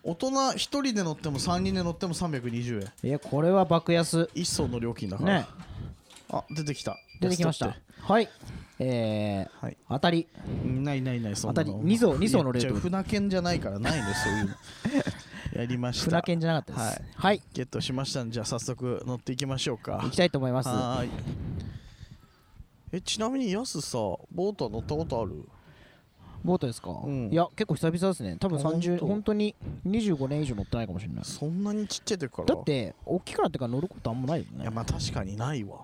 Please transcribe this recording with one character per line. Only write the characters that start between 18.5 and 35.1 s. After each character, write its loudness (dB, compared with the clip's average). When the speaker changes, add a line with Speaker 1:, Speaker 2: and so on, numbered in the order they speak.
Speaker 1:
速 -4
乗 -4
っ -10
て -6
い -2
き -2
ま -2
し -2
ょ -2
う -6
か。 -6
Speaker 2:
行 -2
き -6
た 6
い 6
と -2
思 0
い 0
ま 2
す。 0
Speaker 1:
は 0
ー -2
い。 -6
え、 -4
ち -4
な 0
み 0
に、 2
ヤ 0
ス -4
さ、 -4
ボ -2
ー -8
ト -4
は -4
乗 -4
っ -6
た -2
こ -2
と -2
あ 0
る？ -8
Speaker 2:
ボ 4
ー 0
ト 0
で -2
す -10
か？ -8
Speaker 1:
う -4
ん。 -2
Speaker 2:
い 4
や、 6
結 0
構 2
久 2
々 2
で 4
す -6
ね。 -4
多 0
分 2
三 2
十、 2
Speaker 1:
あ、 0
本 -
当？ 0
Speaker 2:
本 0
当 2
に 2
二 2
十 4
五 0
年 0
以 2
上 -2
乗 -2
っ -2
て -2
な 0
い -4
か -6
も -4
し -6
れ -6
な -6
い。 -8
Speaker 1:
そ -6
ん 0
な 0
に 0
ち -6
っ -8
ち 0
ゃ 2
い -10
時 -4
か -4
ら？ 0
Speaker 2:
だ 6
っ -8
て、 0
大 0
き -10
く 0
な 4
っ -2
て -6
か -2
ら -4
乗 0
る -2
こ -14
と -2
あ -2
ん -2
ま -2
な 0
い -2
よ -6
ね。 -8
Speaker 1:
い -6
や、 -4
ま -4
あ、 -4
確 -2